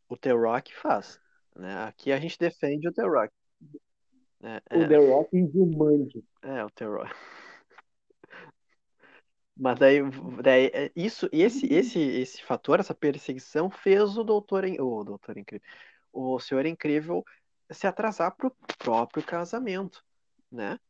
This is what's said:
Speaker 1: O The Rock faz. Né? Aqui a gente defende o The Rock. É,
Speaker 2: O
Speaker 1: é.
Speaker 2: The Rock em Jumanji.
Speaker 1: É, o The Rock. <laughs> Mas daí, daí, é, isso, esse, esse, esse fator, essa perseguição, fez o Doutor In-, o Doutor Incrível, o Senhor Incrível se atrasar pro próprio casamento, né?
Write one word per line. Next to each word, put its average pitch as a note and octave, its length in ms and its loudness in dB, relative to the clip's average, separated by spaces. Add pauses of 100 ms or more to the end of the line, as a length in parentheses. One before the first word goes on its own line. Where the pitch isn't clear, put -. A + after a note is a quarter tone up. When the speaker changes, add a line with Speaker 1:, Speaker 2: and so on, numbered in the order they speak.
Speaker 1:
O B2 80 -12
The C3+ 140 0
Rock A#2 440 0
faz. - 440 -4 (360)
Né? F#2+ 300 -10
Aqui A2+ 260 -6
a C3+ 80 0
gente E3 200 -8
defende D#3 480 -4
o E3+ 60 -6
The A3 100 -4
Rock. C3 280 0 (1080)
É, A2+ 200 -12 (160)
Speaker 2:
O E3 60 4
Speaker 1:
é. D#3 40 -2
Speaker 2:
The D3+ 100 6
Rock C#3+ 400 6
em F3+ 140 2
Jumanji. D3+ 720 2 (180)
Speaker 1:
É, B2+ 240 -6
o G#2 40 -10
The - 160 -12
Rock. G#2 240 -8
<laughs> - 1400 -20 (1000)
Mas C3 240 -2
daí, C#3 200 8 (420)
daí, C3 320 6
é, C#3+ 220 -4
isso, F#3 360 -4
esse, A3+ 400 2
esse, F#3+ 280 2
esse B2+ 440 -4
fator, C#3 360 0
essa F3 160 -4
perseguição, D3 760 -4
fez G3 480 2
o A3+ 60 -2
Doutor G#3 420 -2
In-, F#3+ 160 -4
o A#2 220 -4
Doutor G2+ 340 -14
Incrível, G2+ 280 -16 (460)
o B2+ 280 -4
Senhor C3+ 260 -2
Incrível D#3+ 580 -2 (480)
se - 160 -6
atrasar F#3+ 480 -4
pro C4 160 -4 (280)
próprio A#2 440 -2
casamento, F#3 800 -8 (480)
né? A#2+ 260 -8 (120)